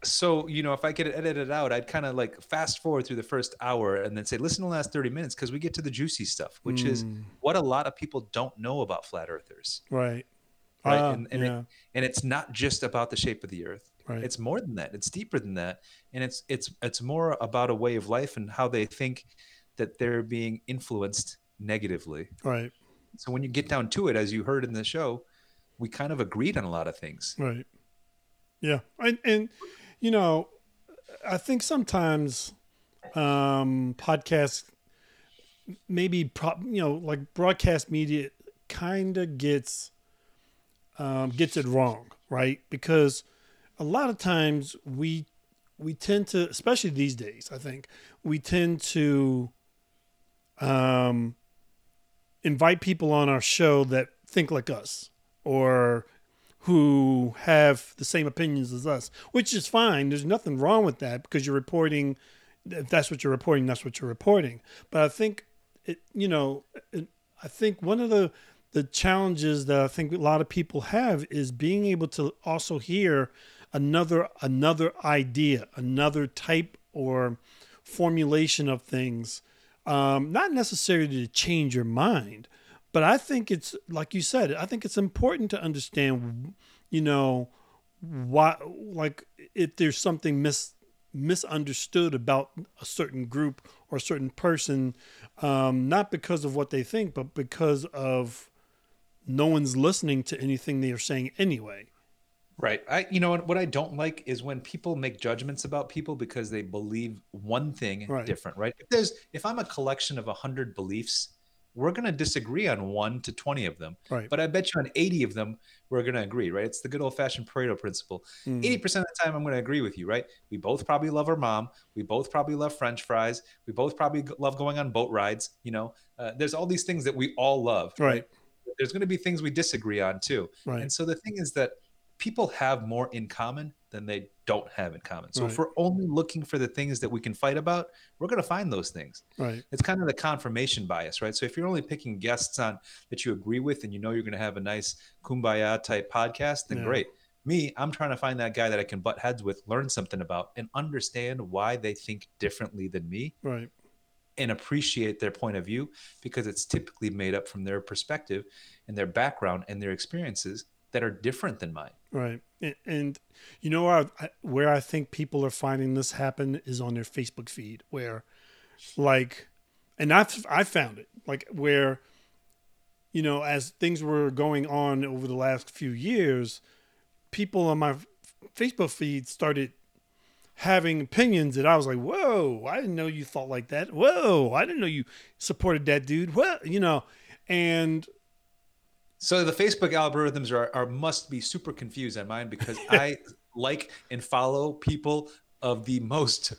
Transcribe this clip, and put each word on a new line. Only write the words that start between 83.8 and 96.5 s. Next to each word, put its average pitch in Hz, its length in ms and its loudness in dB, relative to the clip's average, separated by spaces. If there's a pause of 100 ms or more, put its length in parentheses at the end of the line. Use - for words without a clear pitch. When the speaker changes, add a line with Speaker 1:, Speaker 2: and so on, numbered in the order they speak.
Speaker 2:
like 160 260 -6
you 185 80 0
said, 180 320 2
I 151 120 -4
think 220 200 -4
it's 202 120 -8
important 214 540 2
to 196 100 -2
understand, 135 920 -2 (380)
you 160 100 2
know, 135 480 2 (520)
why, 151 560 4 (200)
like, 165 480 -6 (300)
if 175 220 0
there's 156 200 2
something 151 460 0
mis-, 147 300 0 (380)
misunderstood 156 1000 0
about 135 380 2 (300)
a - 40 -14
certain 135 400 -4
group 139 420 -4 (220)
or 135 80 -4
a 127 40 -4
certain 135 300 -2
person, 139 640 0 (460)
um, 131 480 4
not 202 220 2
because 160 340 -2
of 139 100 -2